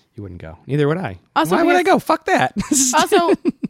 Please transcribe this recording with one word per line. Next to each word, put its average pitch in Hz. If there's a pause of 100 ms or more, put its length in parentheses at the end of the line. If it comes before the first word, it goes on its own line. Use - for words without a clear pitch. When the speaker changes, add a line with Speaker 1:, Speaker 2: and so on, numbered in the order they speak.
(160)
Speaker 1:
You 104
wouldn't 90
go. 80
Neither 143
would 165
I. 110 (160)
Speaker 2:
Also, 320
Speaker 1:
Why 330
would 349
I 359
Speaker 2:
because 370
Speaker 1:
go? 247
Fuck -
that. 277 (200)
<laughs> 254
Speaker 2:
Also, 349 (360)